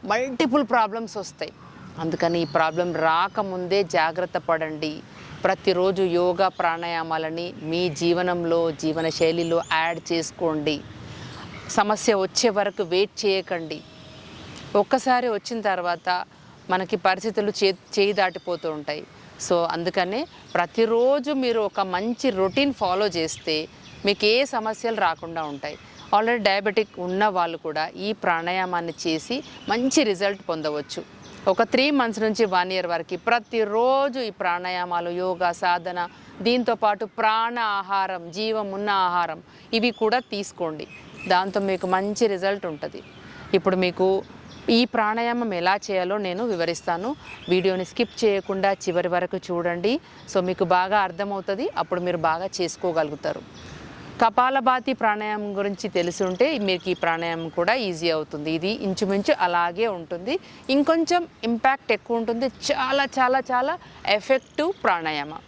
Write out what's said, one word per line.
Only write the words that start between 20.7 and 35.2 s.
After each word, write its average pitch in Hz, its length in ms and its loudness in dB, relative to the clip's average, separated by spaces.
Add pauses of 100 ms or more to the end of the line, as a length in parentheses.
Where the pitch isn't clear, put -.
మీరు 254 280 0
ఒక 208 200 -2
మంచి 202 500 0
రొటీన్ 196 440 2
ఫాలో 196 340 0
చేస్తే 160 600 -2 (380)
మీకు 202 200 2
ఏ 240 200 4
సమస్యలు 220 500 -4
రాకుండా 165 480 -2
ఉంటాయి. 147 340 -8 (380)
Already 226 280 2
డయాబెటిక్ 196 560 0
ఉన్న 185 280 0
వాళ్ళు 175 300 0
కూడా 156 300 -4
ఈ 190 260 -6
ప్రాణాయామాన్ని 175 800 -2 (140)
చేసి 165 360 -4 (260)
మంచి 254 340 2
రిజల్ట్ 196 460 0
పొందవచ్చు. 156 540 -4 (440)
ఒక 190 160 4
త్రీ 262 280 4
మంత్స్ 233 300 0
నుంచి 220 240 2
వన్ 185 260 0
ఇయర్ 185 160 -2
వరకు 170 300 -4
ప్రతిరోజు 240 1000 2
ఈ 233 100 -4
ప్రాణాయామాలు, 180 800 -2
యోగా, 180 420 0